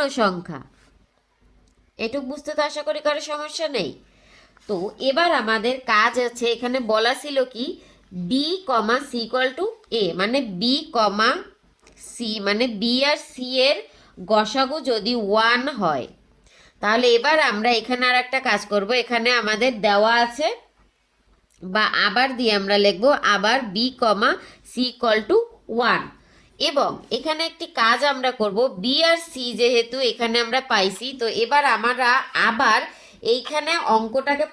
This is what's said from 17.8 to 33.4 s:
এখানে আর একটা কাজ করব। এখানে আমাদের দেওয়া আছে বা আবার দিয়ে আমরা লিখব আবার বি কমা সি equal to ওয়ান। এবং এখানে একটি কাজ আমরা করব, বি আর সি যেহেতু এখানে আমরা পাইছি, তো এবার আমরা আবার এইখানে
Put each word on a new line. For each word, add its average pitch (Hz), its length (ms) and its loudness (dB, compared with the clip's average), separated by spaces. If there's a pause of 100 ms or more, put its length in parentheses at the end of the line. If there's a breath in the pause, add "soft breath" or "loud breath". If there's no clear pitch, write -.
এখানে 247 300 -2
আর 247 140 4
একটা 262 140 -2 (100)
কাজ 208 120 2 (120)
করব। 202 160 0 (140)
এখানে 233 260 0 (140)
আমাদের 214 300 0 (140)
দেওয়া 208 260 4 (120)
আছে 302 240 -2 (1120)
বা 190 220 0 (220)
আবার 233 220 2 (100)
দিয়ে 226 220 2
আমরা 196 160 0 (100)
লিখব 196 180 2 (300)
আবার 208 240 2 (160)
বি 226 120 -2 (140)
কমা 220 300 2 (400 loud breath)
সি 240 200 -4
equal 226 280 0 (100)
to 349 80 4 (400)
ওয়ান। 214 260 2 (560 soft breath)
এবং 277 320 0 (260)
এখানে 311 340 -2
একটি 330 160 -12 (140)
কাজ 233 180 4 (140)
আমরা 262 180 -2 (100)
করব, 208 180 -2 (240)
বি 247 120 0 (160)
আর 330 80 4 (120)
সি 262 140 -10 (160)
যেহেতু 240 360 2 (140)
এখানে 226 340 -2
আমরা 233 160 -2 (120)
পাইছি, 196 340 0 (140)
তো 233 60 -2 (160)
এবার 285 220 2 (120)
আমরা 240 340 0 (380)
আবার 226 320 4 (520 loud breath)
এইখানে 294 400 -2 (220)